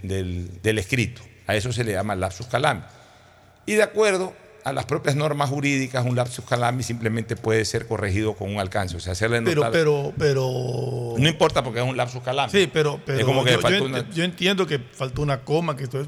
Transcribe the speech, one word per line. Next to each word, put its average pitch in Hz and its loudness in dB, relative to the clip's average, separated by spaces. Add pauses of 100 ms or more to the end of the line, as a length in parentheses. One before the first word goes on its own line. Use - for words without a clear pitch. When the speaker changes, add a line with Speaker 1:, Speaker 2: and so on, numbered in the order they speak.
Speaker 1:
del, 92 -4
del 110 2
escrito. 123 0 (260)
A 101 2
eso 110 -2
se 117 0
le 110 -2
llama 101 -2
lapsus 92 -4
calami. 123 0 (840)
Y 208 -2
de 214 6
acuerdo 196 2 (280)
a 135 -2
las 131 -4
propias 156 0
normas 147 0
jurídicas, 135 0
un 123 0
lapsus 123 -2
calami 123 0
simplemente 113 -2
puede 110 2
ser 113 -4
corregido 104 0
con 101 -6
un 104 -2
alcance, 95 -2
o - -8
sea, 92 -6
hacerle 113 0
Speaker 2:
Pero, 160 2
Speaker 1:
notar. 143 2
Speaker 2:
pero, 147 2
pero 127 0
Speaker 1:
No 135 6
importa 160 4
porque 117 -4
es 123 0
un 131 -2
lapsus 123 -2
calami. 127 -2
Speaker 2:
Sí, 185 4
pero, 151 0
pero 135 0
Speaker 1:
Es - 4
como 131 4
que 127 6
Speaker 2:
yo, 123 6
yo 95 2
Speaker 1:
faltó 190 4
Speaker 2:
ent-, 131 -2
Speaker 1:
una 123 -4
Speaker 2:
yo 165 -2
entiendo 180 2
que 151 0
faltó 127 -6
una 143 0
coma, 156 0
que 139 -6
todo 135 -4